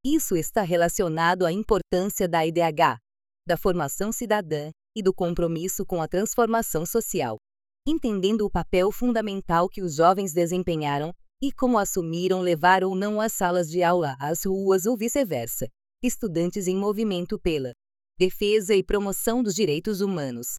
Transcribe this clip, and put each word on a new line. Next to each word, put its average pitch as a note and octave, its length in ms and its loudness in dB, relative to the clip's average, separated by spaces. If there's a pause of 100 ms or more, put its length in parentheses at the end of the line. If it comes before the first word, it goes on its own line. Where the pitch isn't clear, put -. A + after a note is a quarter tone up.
Isso D4 300 2
está E3 260 0
relacionado E3+ 800 2
à E3 60 2
importância F#3+ 760 0
da D#3+ 180 2
I E3 60 -2
D E3 100 2
H, D#3 360 2 (460)
da E3 120 0
formação F3+ 560 -2
cidadã E3 580 -2 (240)
e A3 80 -6
do F#3 100 4
compromisso E3+ 720 -2
com F3 160 -2
a D#3+ 60 -2
transformação A3 800 0
social. D#3 500 -2 (480)
Entendendo G#3+ 640 0
o G3 40 -2
papel F#3 420 2
fundamental G3 760 0
que G3 140 -8
os E3 140 -4
jovens F#3+ 360 4
desempenharam D#3+ 800 0 (280)
e C4+ 120 -2
como B3+ 260 2
assumiram F#3 640 -2
levar F3+ 420 4
ou F#3+ 140 0
não G#3 240 -2
as A3 120 -2
salas F3 380 0
de F3 100 -2
aula E3+ 380 2
às D3 260 -4
ruas F#3+ 420 2
ou A#3+ 100 2
vice-versa. F#3 720 -4 (340)
Estudantes F3 640 -2
em F#3 100 0
movimento G3+ 600 -2
pela C#3+ 320 -2 (480)
defesa G#3 560 2
e F#3+ 80 6
promoção G3+ 580 0
dos G#3 140 0
direitos F3 460 -2
humanos. C#3+ 580 -4